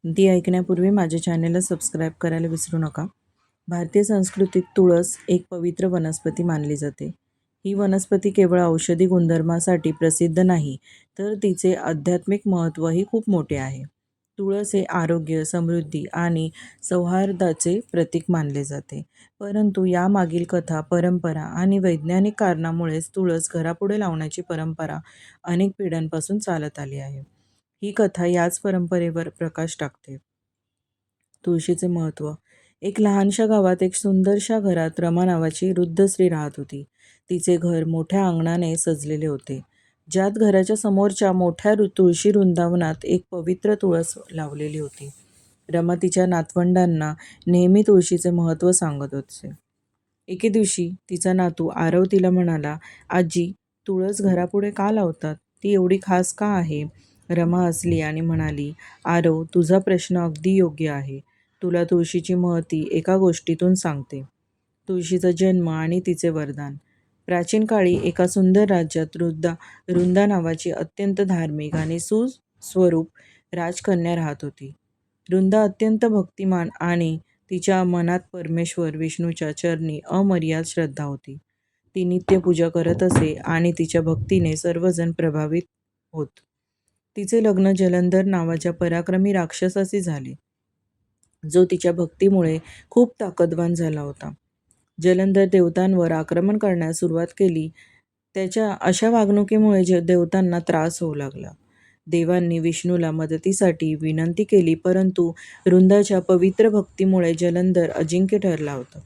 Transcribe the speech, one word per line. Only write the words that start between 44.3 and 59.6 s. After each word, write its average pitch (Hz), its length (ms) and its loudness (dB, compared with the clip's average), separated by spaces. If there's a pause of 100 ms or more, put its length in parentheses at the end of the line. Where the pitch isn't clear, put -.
लावलेली 151 460 -8
होती. 143 320 -12 (640)
रमा 170 220 2
तिच्या 180 300 0
नातवंडांना 175 880 0 (340)
नेहमी 180 340 6
तुळशीचे 180 480 4
महत्त्व 170 420 2
सांगत 143 420 -2
असे. - 360 -12 (800)
एके 185 220 -2
दिवशी 190 420 0 (180)
तिचा 185 240 0
नातू 175 340 0
आरव 165 360 2
तिला 185 260 4
म्हणाला, 160 480 0 (320)
"आजी, 175 420 0 (360)
तुळस 196 340 -4
घरापुढे 196 500 0
का 202 200 -2
लावतात? 165 440 -2
ती - 380 -6
एवढी 185 300 2
खास 185 300 0
का 208 140 -4
आहे?" 165 360 -2 (460)
रमा 175 340 2
हसली 170 380 -2
आणि 156 200 -4
म्हणाली, 156 520 -4 (320)
"आरव, 165 380 2
तुझा 175 360 2